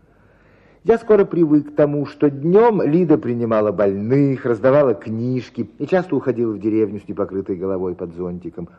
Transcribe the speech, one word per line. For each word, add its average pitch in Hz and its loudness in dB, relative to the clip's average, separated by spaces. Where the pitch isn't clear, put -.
Я 226 4
скоро 202 4
привык 151 2
к - -8
тому, 147 0
что - -2
днём 180 2
Лида 156 2
принимала 113 0
больных, 110 0
раздавала 131 2
книжки 117 -6
и 143 -6
часто 180 -2
уходила 120 -2
в 101 -6
деревню 104 -2
с - -20
непокрытой 95 -6
головой 92 -6
под 87 -12
зонтиком, 87 -10